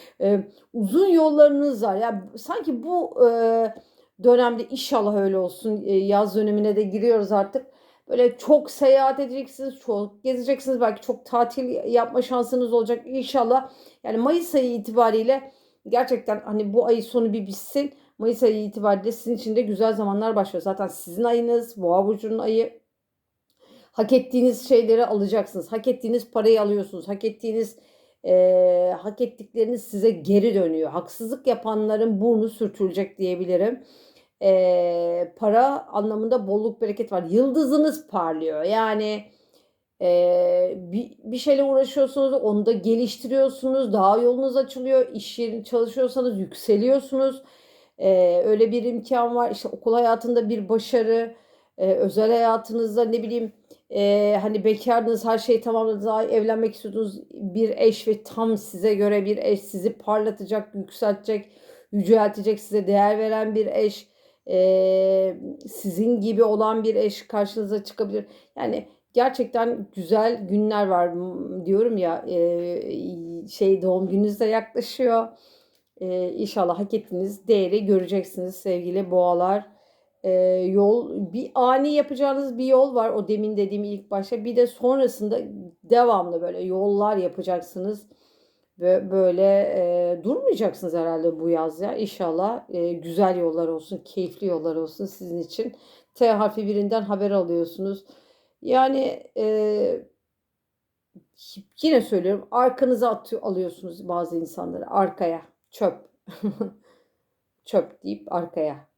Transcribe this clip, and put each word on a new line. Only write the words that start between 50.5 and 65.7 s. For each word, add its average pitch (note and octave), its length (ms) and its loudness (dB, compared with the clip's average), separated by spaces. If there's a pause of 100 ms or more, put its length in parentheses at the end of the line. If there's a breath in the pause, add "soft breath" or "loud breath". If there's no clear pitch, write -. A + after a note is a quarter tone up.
başarı, A3+ 640 0 (440 soft breath)
e, F#3+ 140 2
özel G#3 380 2
hayatınızda A3+ 720 0
ne A3+ 180 0
bileyim, A3+ 300 -6 (380 soft breath)
e, G3+ 520 2
hani G#3+ 220 -2
bekardınız, A3+ 600 0
her A3+ 140 0
şeyi A3+ 220 2
tamamladınız, A3 460 -2
ay, A3 300 0
evlenmek A3 380 0
istiyordunuz, G#3 560 -8
bir G#3 480 -2
eş A3+ 300 2
ve G#3+ 140 -2
tam A3+ 340 -2
size G3+ 380 -2
göre G3+ 300 2
bir G#3 120 -2
eş, G3+ 240 0
sizi G3 320 -6
parlatacak, G#3 800 -4
yükseltecek, G3+ 720 -4 (440 loud breath)
yüceltecek, G#3 680 2
size G3+ 260 -4
değer G3+ 320 2
veren A3 360 -2
bir G#3+ 120 0
eş, G#3+ 420 -2 (420 soft breath)
e, F#3+ 840 2 (300)
sizin G#3 540 -2